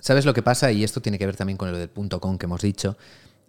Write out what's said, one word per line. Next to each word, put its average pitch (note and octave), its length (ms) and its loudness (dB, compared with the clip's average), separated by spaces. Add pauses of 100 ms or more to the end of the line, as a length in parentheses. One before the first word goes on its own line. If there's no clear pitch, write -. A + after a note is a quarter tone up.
¿Sabes C3+ 240 4
lo C#3 100 4
que A#2 80 2
pasa? B2 300 4
Y G#2 100 2
esto G#2+ 180 -2
tiene G#2 180 -2
que G2 80 -2
ver G2 100 -2
también G2 200 -4
con F#2 140 -4
lo F2 80 -4
del E2+ 100 -6
punto G2 320 -6
com F#2+ 160 0
que F#2 100 -6
hemos F2 160 -4
dicho. G2+ 340 0 (520)